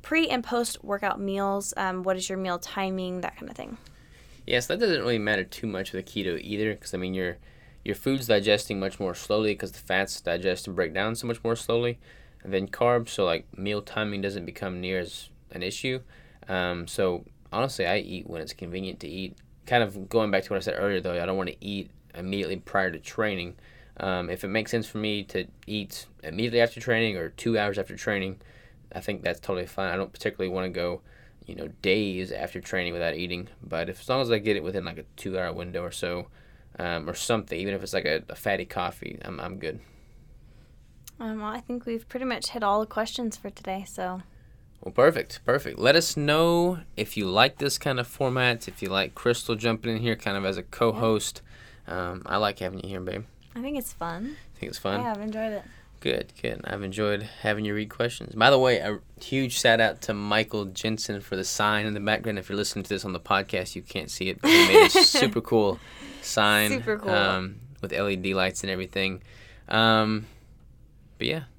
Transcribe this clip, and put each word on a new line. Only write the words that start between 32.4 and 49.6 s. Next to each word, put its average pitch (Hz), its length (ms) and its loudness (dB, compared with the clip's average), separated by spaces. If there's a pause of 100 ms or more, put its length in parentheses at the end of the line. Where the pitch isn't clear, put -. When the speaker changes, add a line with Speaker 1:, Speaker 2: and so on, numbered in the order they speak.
Speaker 2:
training 87 340 -2
without 85 200 0
eating. 87 340 -6 (140)
But 85 260 -4
if, 92 120 -10
as - 80 -12
long 131 140 2
as 120 100 -2
I 107 60 4
get 104 180 2
it 80 80 -4
within, 95 200 -4
like, 82 140 -8
a 76 60 -14 (120)
two-hour 92 360 -4
window 90 300 -6
or 87 100 -6
so, 87 360 -4 (500)
um, 85 300 -2
or 90 60 -4
something, 104 460 -2
even 98 140 -2
if 98 80 -4
it's, 98 100 -8
like, 95 140 0
a, 78 220 2
a - 60 -10
fatty 98 300 0
coffee, - 600 -6
I'm, 80 160 -10
I'm 92 180 -8
good. - 200 -6 (1400)
Speaker 1:
Um, 220 200 -6
well, 208 120 -6
I 233 80 -8
think 247 260 -8
we've 226 220 -6
pretty 254 180 -6
much 233 240 -4
hit 233 120 -6
all 208 180 4
the 214 60 -2
questions 226 500 -4
for 202 140 -10
today, 196 360 -6
so. 185 360 -6 (580)
Speaker 2:
Well, 92 120 -8
perfect, - 520 4
perfect. 139 340 0
Let 131 160 6
us - 220 4
know 170 640 4 (160)
if - 200 -2
you 101 100 0
like 110 320 6
this 143 200 0
kind 127 220 0
of 123 80 -4
format, 127 580 2
if - 160 -10
you 95 60 -2
like 98 260 0
Crystal 120 400 0
jumping 113 420 0